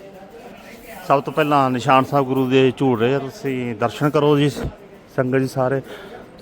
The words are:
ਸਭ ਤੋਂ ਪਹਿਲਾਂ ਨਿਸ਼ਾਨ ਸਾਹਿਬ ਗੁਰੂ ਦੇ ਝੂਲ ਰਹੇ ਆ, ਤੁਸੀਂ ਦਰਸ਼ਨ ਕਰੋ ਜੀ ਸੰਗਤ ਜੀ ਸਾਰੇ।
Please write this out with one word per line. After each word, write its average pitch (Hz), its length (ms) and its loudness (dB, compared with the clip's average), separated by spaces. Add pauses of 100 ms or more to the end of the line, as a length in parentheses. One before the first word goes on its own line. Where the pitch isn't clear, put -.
(1080)
ਸਭ 139 160 2
ਤੋਂ - 100 -8
ਪਹਿਲਾਂ 147 360 2
ਨਿਸ਼ਾਨ 131 340 4
ਸਾਹਿਬ 143 220 0
ਗੁਰੂ 131 240 0
ਦੇ 131 280 4
ਝੂਲ 127 220 2
ਰਹੇ 123 160 2
ਆ, 139 40 0
ਤੁਸੀਂ 127 560 -6
ਦਰਸ਼ਨ 120 340 -2
ਕਰੋ 147 280 4
ਜੀ 143 140 2 (640)
ਸੰਗਤ 131 240 0
ਜੀ 135 80 -2
ਸਾਰੇ। 131 340 -2 (600)